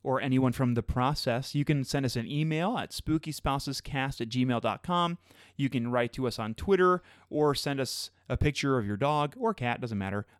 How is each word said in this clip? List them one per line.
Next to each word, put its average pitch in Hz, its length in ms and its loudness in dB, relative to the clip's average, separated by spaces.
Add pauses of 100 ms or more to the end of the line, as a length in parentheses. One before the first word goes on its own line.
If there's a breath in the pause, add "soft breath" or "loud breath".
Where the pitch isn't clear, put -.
or 131 160 0
anyone 131 320 2
from 123 220 0
the 113 100 0
process, 127 720 -2
you 147 80 2
can 143 220 2
send 139 200 -2
us 123 120 -2
an 113 120 -4
email 156 480 0
at 120 140 -6
spooky 156 400 -2
spouses 139 480 -2
cast 135 400 -4
at 120 80 -4
gmail 127 320 2
dot 110 240 -2
com. 175 340 0 (380 soft breath)
You 139 140 0
can 120 200 0
write 120 240 2
to 127 140 -2
us 113 100 -2
on 110 160 -4
Twitter 180 480 4 (280 soft breath)
or 147 260 4
send 139 240 -2
us - 320 -4 (160)
a 131 80 -2
picture 139 420 2
of 110 80 0
your 101 120 -2
dog 147 420 0
or 226 140 0
cat, 120 260 -2
doesn't 117 180 -4
matter, 101 300 -2 (120 soft breath)